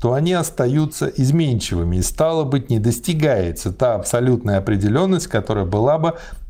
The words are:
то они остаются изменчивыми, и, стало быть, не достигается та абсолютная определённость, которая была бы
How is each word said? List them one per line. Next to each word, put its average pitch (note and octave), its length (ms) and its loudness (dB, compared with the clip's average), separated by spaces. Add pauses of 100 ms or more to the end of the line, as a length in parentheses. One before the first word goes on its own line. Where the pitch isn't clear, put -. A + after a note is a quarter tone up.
то A#2+ 120 0
они D#3 200 0
остаются D3 720 0
изменчивыми, B2+ 880 0
и, F#2 60 0
стало D#3 420 0
быть, C3+ 260 -2
не A#2 100 2
достигается A#2+ 920 0
та B2 220 0
абсолютная G#2 640 0
определённость, A2 680 0
которая G#2 360 -2
была A2 340 2
бы E3 200 -2 (320)